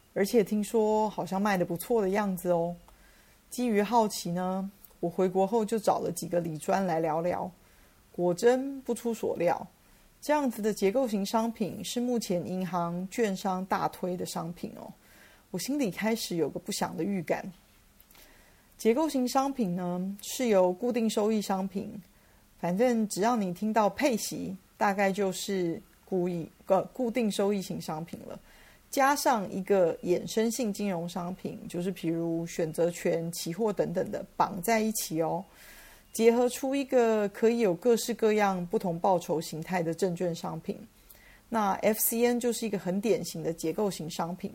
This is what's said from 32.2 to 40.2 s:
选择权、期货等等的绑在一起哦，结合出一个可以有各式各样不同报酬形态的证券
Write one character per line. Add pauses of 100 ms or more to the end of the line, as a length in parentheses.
选
择
权、
期
货
等
等
的 (140)
绑
在
一
起
哦， (720)
结
合
出
一
个
可
以
有
各
式
各
样
不
同
报
酬
形
态
的
证
券